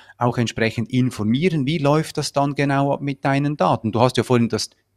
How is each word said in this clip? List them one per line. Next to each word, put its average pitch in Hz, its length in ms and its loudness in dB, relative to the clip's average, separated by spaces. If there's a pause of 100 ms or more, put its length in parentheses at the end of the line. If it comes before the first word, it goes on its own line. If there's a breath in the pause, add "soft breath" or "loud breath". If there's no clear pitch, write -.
(160 loud breath)
auch 123 220 0
entsprechend 113 540 -2
informieren, 127 760 0
wie 160 120 -2
läuft 147 380 0
das 147 160 -6
dann 143 220 0
genau 139 380 0
ab 139 80 -4
mit 139 240 -8
deinen 143 320 0
Daten? 139 340 0
Du 110 80 -2
hast 123 180 4
ja 117 60 2
vorhin 117 260 2
das, - 220 -4 (260)